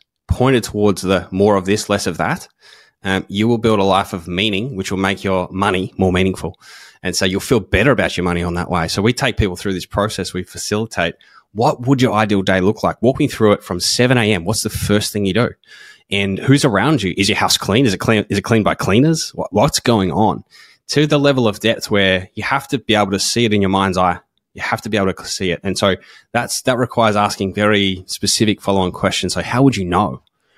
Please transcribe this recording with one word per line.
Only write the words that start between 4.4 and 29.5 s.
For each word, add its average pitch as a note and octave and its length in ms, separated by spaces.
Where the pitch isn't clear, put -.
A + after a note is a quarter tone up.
which F#2+ 120
will F#2+ 80
make F#2+ 280
your F#2 260
money F#2 460
more F#2+ 160
meaningful. F#2 440
And F#2 120
so - 100
you'll F#2+ 160
feel B2 180
better G2+ 320
about F#2+ 240
your F2 80
money F2 180
on F2 120
that F2 160
way. E2+ 180
So G2 140
we A2 100
take B2 240
people F#2 220
through G2+ 160
this F2+ 120
process. G2+ 480
We F2+ 100
facilitate, G2 720
"What A#2+ 340
would C3 160
your B2 120
ideal G#2 300
day F#2+ 180
look F#2+ 200
like? E2+ 200
Walk B2 180
me D3 80
through A2 240
it G2+ 120
from F2+ 180
seven B2+ 360
A G#2+ 140
M. F2+ 140
What's G#2+ 180
the A2 60
first - 420
thing G#2 140
you F#2+ 80
do? A2+ 160
And G2 300
who's C#3 240
around A#2+ 400
you? F2+ 140
Is G2 100
your G#2 100
house F#2+ 200
clean? A2+ 280
Is G2+ 80
it F2+ 60
clean? A2 300
Is G2+ 80
it G2 60
cleaned A2+ 200
by E2+ 120
cleaners? C#3+ 560
What, - 200
what's A#2+ 300
going G2 320
on?" F#2+ 320
To D3+ 180
the D3 120
level C#3 260
of G#2 140
depth - 320
where F#2+ 440
you G#2 80
have - 260
to C#3 80
be A2 180
able G#2 160
to G2 80
see - 240
it G#2+ 100
in G#2 80
your G2 80
mind's F#2+ 280
eye. F2+ 220
You D#2 80
have - 200
to - 80
be G#2+ 80
able F#2+ 160
to - 120
see F#2+ 260
it. E2 120
And F#2+ 140
so G2 180
that's, A#2 300
that B2+ 140
requires A#2 380
asking G2+ 380
very G2+ 520
specific - 560
follow-on F#2+ 300
questions. - 420
So F2+ 80
how B2 220